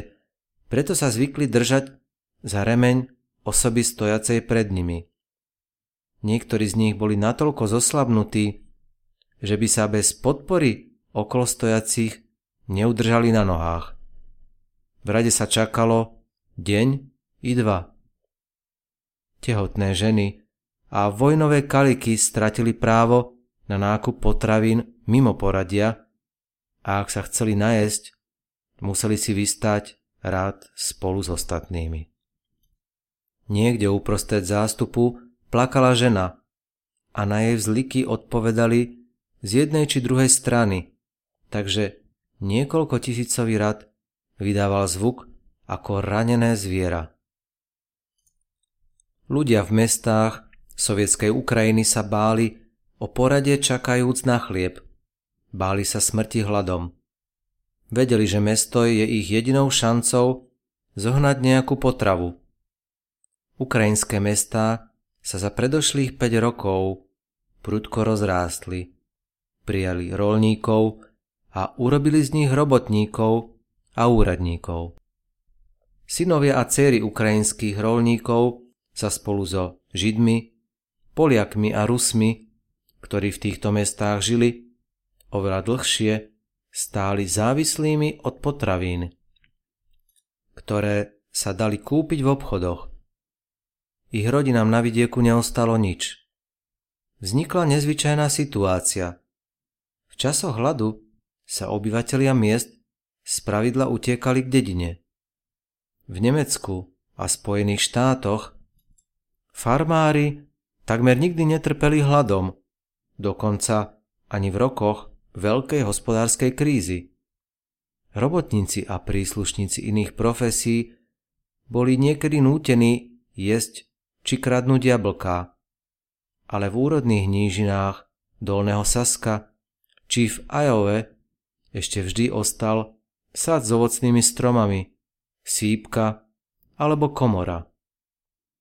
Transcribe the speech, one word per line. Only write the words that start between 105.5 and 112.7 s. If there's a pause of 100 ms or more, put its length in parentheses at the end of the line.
V
Nemecku (240)
a
Spojených
štátoch (960)
farmári (400)
takmer
nikdy
netrpeli
hladom, (640)